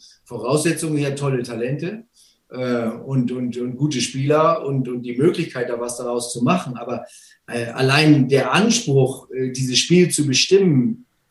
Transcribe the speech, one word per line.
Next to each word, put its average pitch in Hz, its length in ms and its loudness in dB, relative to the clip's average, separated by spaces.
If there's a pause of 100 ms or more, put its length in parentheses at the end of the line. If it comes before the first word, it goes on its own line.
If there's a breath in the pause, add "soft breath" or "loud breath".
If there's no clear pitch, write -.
(240 soft breath)
Voraussetzungen 151 760 -2
her 139 160 -2
tolle 135 300 -2
Talente, 147 600 -6 (460 soft breath)
äh, 123 380 -2
und, 120 440 -2
und, 123 240 -6
und 123 200 -6
gute 135 240 -2
Spieler 147 680 0
und, 135 220 -2
und 123 140 -6
die 120 140 -8
Möglichkeit, 135 540 0
da 117 100 -4
was 120 160 -8
daraus 120 360 -6
zu 131 100 -6
machen. 147 340 0
Aber, 117 300 -8 (400 loud breath)
äh, 120 200 -6
allein 135 640 4
der 127 240 2
Anspruch, 143 800 2
äh, 131 220 -4
dieses 127 260 -2
Spiel 175 320 6
zu 151 160 0
bestimmen, 135 760 2 (260)